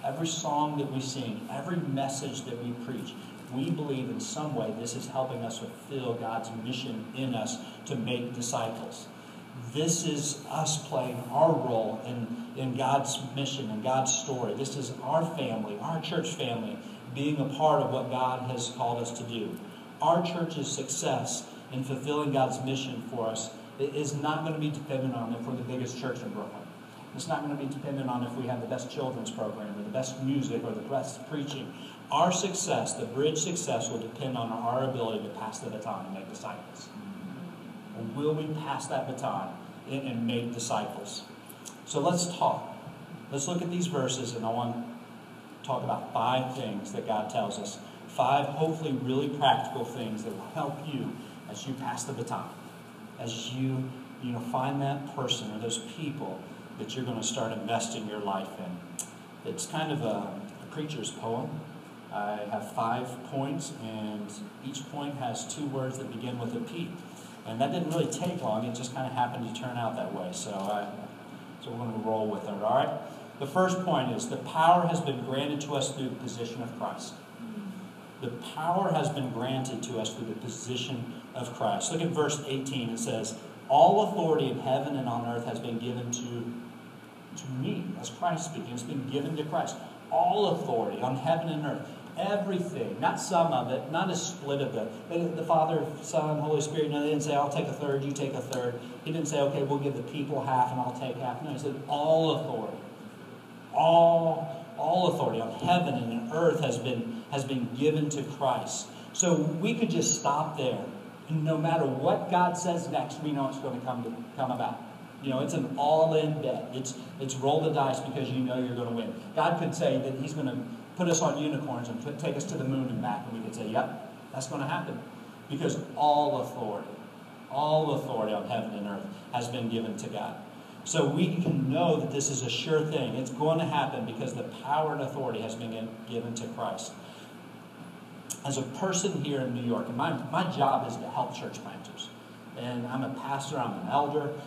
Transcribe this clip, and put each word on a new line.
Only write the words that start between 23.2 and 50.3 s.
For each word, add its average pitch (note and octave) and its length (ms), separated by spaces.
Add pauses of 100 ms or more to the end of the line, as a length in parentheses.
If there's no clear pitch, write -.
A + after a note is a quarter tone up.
us - 240 (300)
i-, C3+ 40
is D3 300
not D3+ 300
gonna D#3 140
be D3+ 120
dependent C3 460
on A#2 160
if A#2 140
we're B2+ 100
the - 60
biggest B2+ 360
church B2 220
in A2 80
Brooklyn. G2+ 340 (540)
It's C3 100
not D#3+ 140
gonna C#3+ 160
be C#3 100
dependent C3+ 440
on B2 120
if A#2+ 120
we B2 120
have A#2+ 140
the A2+ 80
best B2+ 220
children's B2+ 400
program G#2 460
or G#2 60
the G#2 60
best C3 340
music B2+ 400
or A2+ 100
the A2 100
best - 460
preaching. C#3+ 440 (400)
Our E3+ 180
success, - 640
the A2+ 140
Bridge D3 320
success, C#3 520
will A2+ 80
depend C3 380
on A#2 160
our A#2+ 320
ability A#2 400
to G#2 60
pass - 280
the A#2 120
baton G2+ 340
and F#2+ 100
make F#2 140
disciples. - 600 (1300)
Will D3+ 200
we D3+ 120 (140)
pass C#3 280
that - 200
baton G2 480 (340)
and, C3+ 160
and A#2 200
make A#2+ 260
disciples? G#2 680 (640)
So D3+ 120
let's F3 380
talk. - 400 (560)
Let's C#3 160
look F3 140
at E3+ 80
these F3 160
verses, B2+ 480
and A2 100
I A2+ 60
want A#2+ 260
to - 920
talk C3 160
about - 300
five B2 420
things G#2 380
that A#2+ 160
God G#2+ 200
tells G#2+ 300
us. - 200 (280)
Five, C#3 400
hopefully, D#3 460
really B2+ 360
practical C3+ 560
things A2 380
that G#2+ 100